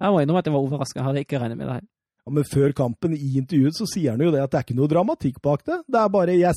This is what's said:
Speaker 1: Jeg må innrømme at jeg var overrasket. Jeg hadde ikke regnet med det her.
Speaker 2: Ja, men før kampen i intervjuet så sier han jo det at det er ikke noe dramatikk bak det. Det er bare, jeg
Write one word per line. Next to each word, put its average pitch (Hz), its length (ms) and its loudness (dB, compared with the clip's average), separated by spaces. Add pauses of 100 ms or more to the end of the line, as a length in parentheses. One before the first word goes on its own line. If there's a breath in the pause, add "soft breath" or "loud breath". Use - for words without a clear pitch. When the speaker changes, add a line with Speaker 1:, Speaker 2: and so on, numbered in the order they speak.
Speaker 1:
Jeg 202 120 2
må 165 80 4
innrømme 160 180 2
at 170 60 -2
jeg 156 80 0
var 139 120 2
overrasket. 139 300 -4
Jeg 131 100 -4
hadde 139 200 -2
ikke 135 160 -4
regnet 117 160 -6
med 135 100 -8
det 131 60 -6
her. 185 120 -10 (420)
Speaker 2:
Ja, 123 60 -12
men 147 100 2
før 139 320 2
kampen 143 420 -2
i 135 200 -4
intervjuet 135 400 2
så 220 100 -4
sier 147 240 -2
han 113 140 -2
jo 170 80 2
det 139 100 0
at 135 80 -6
det 151 80 0
er 127 60 -4
ikke 120 120 -4
noe 147 120 2
dramatikk 175 520 0
bak 147 220 0
det. 339 140 -4 (100)
Det 233 140 2
er 214 80 2
bare, 180 280 2
jeg 175 200 4